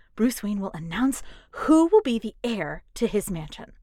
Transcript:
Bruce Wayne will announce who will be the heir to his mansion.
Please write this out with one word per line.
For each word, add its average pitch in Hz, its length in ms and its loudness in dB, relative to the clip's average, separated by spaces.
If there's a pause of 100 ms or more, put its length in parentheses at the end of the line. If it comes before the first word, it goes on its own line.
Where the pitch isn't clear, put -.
(180)
Bruce 233 260 0
Wayne 208 160 -4
will 196 140 -6
announce 170 500 -2 (280)
who 320 360 4
will 415 140 6
be 240 180 0
the - 240 -8
heir 175 400 -4 (120)
to 233 120 0
his 202 240 -2
mansion. 156 400 -10 (100)